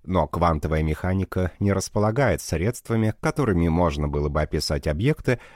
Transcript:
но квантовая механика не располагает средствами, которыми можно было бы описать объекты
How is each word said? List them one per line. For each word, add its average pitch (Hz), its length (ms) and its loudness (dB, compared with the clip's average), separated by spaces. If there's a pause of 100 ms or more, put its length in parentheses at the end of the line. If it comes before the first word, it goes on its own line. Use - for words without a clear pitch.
но 85 240 0
квантовая 78 540 0
механика 90 800 -2
не 101 120 2
располагает 107 680 0
средствами, 110 800 -2
которыми 110 460 2
можно 80 400 2
было 73 220 -2
бы 73 120 -2
описать 76 460 -2
объекты 117 520 0 (160)